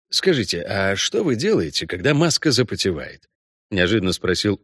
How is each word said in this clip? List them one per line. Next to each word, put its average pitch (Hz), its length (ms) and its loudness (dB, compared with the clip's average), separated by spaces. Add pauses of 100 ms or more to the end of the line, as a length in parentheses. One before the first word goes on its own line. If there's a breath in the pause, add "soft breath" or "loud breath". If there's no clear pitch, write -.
«Скажите, 107 540 0
а 98 340 -2
что - 260 -2
вы 139 140 0
делаете, 113 500 0
когда 90 280 0
маска 156 360 2
запотевает?» 98 800 -2 (420)
неожиданно 92 420 2
спросил 90 520 0